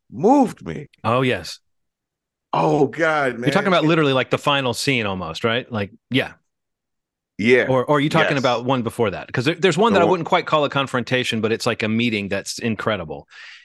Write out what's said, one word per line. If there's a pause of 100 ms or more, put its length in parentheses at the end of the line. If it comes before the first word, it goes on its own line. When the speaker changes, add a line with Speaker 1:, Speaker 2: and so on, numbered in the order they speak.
(100)
Speaker 1:
moved
me. (140)
Speaker 2:
Oh,
yes. (920)
Speaker 1:
Oh,
God,
man.
Speaker 2:
You're
talking
about
Speaker 1:
It
Speaker 2:
literally,
like,
the
final
scene
almost,
right?
Like, (180)
yeah. (1080)
Speaker 1:
Yeah.
Speaker 2:
Or,
or
are
you
talking
Speaker 1:
Yes.
Speaker 2:
about
one
before
that?
'Cause
there,
there's
one
Speaker 1:
The
Speaker 2:
that
I
Speaker 1:
one
Speaker 2:
wouldn't
quite
call
a
confrontation,
but
it's
like
a
meeting
that's
incredible. (380)